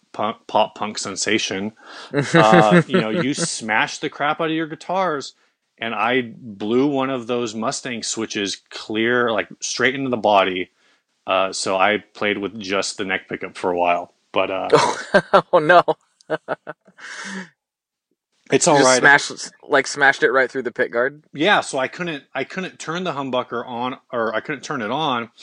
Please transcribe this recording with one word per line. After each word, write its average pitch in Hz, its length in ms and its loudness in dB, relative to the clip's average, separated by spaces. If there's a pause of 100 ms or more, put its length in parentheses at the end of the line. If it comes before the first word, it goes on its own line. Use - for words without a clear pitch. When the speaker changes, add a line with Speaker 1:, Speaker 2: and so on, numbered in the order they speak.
(120)
Speaker 1:
punk, 107 360 -6
pop 104 280 2
punk 104 220 -8
sensation, 104 760 -4 (380)
Speaker 2:
<laughs> 139 240 -2
Speaker 1:
uh, 165 500 6
you - 140 0
know, 110 100 -2
you 151 240 -2
smash 123 640 -2
the 151 100 -6
crap 147 320 -4
out 160 80 -2
of 160 60 -4
your 160 120 -4
guitars. 160 680 -6 (440)
And 113 160 -6
I 117 400 0
blew 113 520 -2
one 135 220 0
of 123 180 -6
those 120 280 -4
Mustang 117 480 -6
switches 104 520 -4
clear, 117 760 -2
like, 98 160 -2 (140)
straight 127 340 -2
into 135 140 -4
the 123 80 -2
body. 95 540 2 (540)
Uh, 95 280 0
so 98 240 -2
I 101 260 2 (100)
played 104 260 -2
with 98 200 -8
just 95 380 -4
the 104 80 -6
neck 95 240 -6
pickup 95 260 -10
for 92 160 -2
a 87 60 -2
while, 87 360 0 (180)
but, 95 200 0
uh, 92 180 -4 (760)
Speaker 2:
<laughs> - 0 - (100)
Oh, 175 60 6
no. 160 240 6 (460)
<laughs> 156 80 -2 (2000)
Speaker 1:
it's 139 160 2
Speaker 2:
You 175 60 6
Speaker 1:
all - 80 6
Speaker 2:
just 131 60 6
Speaker 1:
right. 127 140 6
Speaker 2:
smashed, 143 520 4 (160)
like, 139 200 2
smashed 139 360 2
it 123 80 4
right 127 180 2
through 131 140 -6
the 117 80 -4
pick - 200 -2
guard? 135 420 -2
Speaker 1:
Yeah, 170 260 2
so 139 200 -6
I 131 100 -2
couldn't, 165 340 -8 (100)
I 135 120 -4
couldn't 180 340 -10
turn 170 240 -6
the 175 80 -4
humbucker 127 560 -4
on, 123 300 -6 (140)
or 113 220 -2
I 110 60 -2
couldn't 139 220 -8
turn 139 200 -8
it 104 80 -4
on, 127 420 -2 (120)